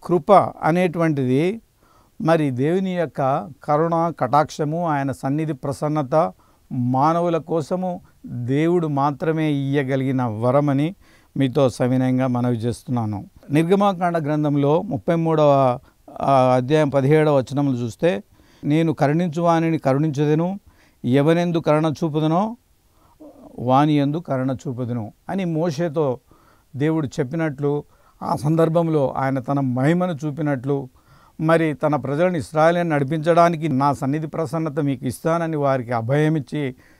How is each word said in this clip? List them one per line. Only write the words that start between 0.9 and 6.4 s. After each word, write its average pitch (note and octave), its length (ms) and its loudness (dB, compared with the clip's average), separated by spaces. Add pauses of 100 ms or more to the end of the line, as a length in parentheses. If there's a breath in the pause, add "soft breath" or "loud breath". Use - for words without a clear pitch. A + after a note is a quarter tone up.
మరి D#3+ 300 2
దేవుని F3 460 -2
యొక్క D#3 520 -2 (140)
కరుణ E3 560 0
కటాక్షము, D#3 680 0
ఆయన C#3 240 -2
సన్నిధి D3+ 420 -4
ప్రసన్నత D3+ 800 -2 (380 soft breath)